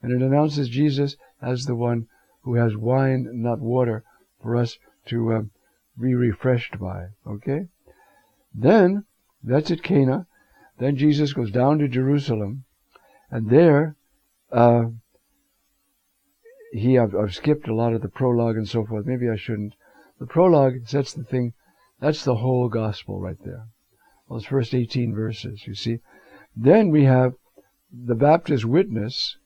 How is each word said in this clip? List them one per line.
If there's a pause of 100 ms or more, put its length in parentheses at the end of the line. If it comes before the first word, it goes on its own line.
And
it
announces
Jesus (240)
as
the
one (340)
who
has
wine,
not
water, (380)
for
us (260)
to,
uh, (580)
be
refreshed
by, (180)
okay? (840)
Then, (380)
that's
at
Cana. (540)
Then
Jesus
goes
down
to
Jerusalem, (680)
and
there, (560)
uh, (1900)
he,
I've,
I've
skipped
a
lot
of
the
prologue
and
so
forth.
Maybe
I
shouldn't. (460)
The
prologue
sets
the
thing, (460)
that's
the
whole
gospel
right
there. (640)
Those
first
eighteen
verses,
you
see. (560)
Then
we
have (560)
the
Baptist
witness